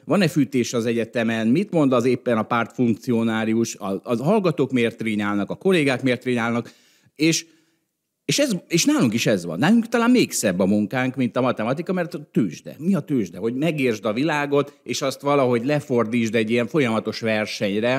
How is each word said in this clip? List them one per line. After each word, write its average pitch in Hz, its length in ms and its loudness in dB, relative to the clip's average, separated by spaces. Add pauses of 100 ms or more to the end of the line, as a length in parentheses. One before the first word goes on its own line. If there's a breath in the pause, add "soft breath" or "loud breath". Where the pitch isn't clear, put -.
van-e 175 220 2
fűtés 131 460 0
az 117 120 -2
egyetemen, 113 600 -2
mit 165 240 0
mond 143 220 2
az 120 120 2
éppen 120 320 0
a 107 60 0
pártfunkcionárius, 113 1300 0
a, 98 280 -6
a 120 200 -4
hallgatók 170 480 0
miért 117 260 0
trinyálnak, 104 520 -2
a 90 60 -8
kollégák 139 480 0
miért 123 180 0
trinyálnak, 117 500 -2 (440 loud breath)
és, 156 300 0 (800 soft breath)
és - 140 0
ez, 277 120 2 (160)
és - 180 0
nálunk 240 280 2
is 113 120 -2
ez 98 200 2
van. 85 140 -6
Nálunk 220 300 4
talán 240 220 2
még 220 200 4
szebb - 280 0
a 98 60 2
munkánk, 123 500 0
mint 123 200 -2
a 127 60 2
matematika, 127 520 -2
mert 175 200 -4
a 147 180 -12
tőzsde. 85 460 -2
Mi 185 180 0
a 175 40 0
tőzsde? 98 380 -4
Hogy 113 180 -4
megértsd 131 500 -2
a 110 80 0
világot, 143 680 -2
és - 180 -6
azt 135 200 -4
valahogy 127 440 2
lefordítsd 120 680 0
egy 113 140 0
ilyen 117 180 2
folyamatos 110 520 0
versenyre, 107 800 -2